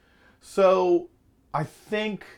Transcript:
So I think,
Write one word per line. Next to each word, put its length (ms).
So 720
I 120
think, 600